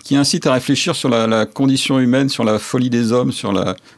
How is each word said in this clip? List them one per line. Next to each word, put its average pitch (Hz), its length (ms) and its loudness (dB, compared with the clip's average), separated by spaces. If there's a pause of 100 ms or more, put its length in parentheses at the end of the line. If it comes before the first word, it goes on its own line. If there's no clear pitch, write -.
qui 139 140 0
incite 143 280 2
à 135 80 2
réfléchir 143 440 0
sur 143 100 -4
la, 113 200 2
la 110 180 2
condition 135 520 0
humaine, 131 300 2
sur 131 160 -4
la 107 160 2
folie 127 300 -2
des 120 240 0
hommes, 127 180 0
sur 101 220 -6
la, 92 220 -2 (220)